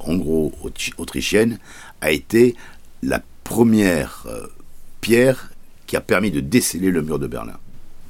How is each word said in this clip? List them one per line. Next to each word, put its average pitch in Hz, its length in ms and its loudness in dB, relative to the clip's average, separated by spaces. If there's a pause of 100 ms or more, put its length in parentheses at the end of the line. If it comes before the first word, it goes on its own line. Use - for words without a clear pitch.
hongro-autrichienne 80 1500 0 (420)
a 78 100 2
été 113 440 6 (480)
la - 200 0 (220)
première, 104 840 2
euh, 55 160 -12 (540)
pierre 123 500 4 (360)
qui - 100 -2
a 76 40 -2
permis 104 300 2
de 73 100 -2
desceller 90 500 2
le 82 120 2
mur 76 160 -2
de 69 80 -2
Berlin. 57 320 -10 (520)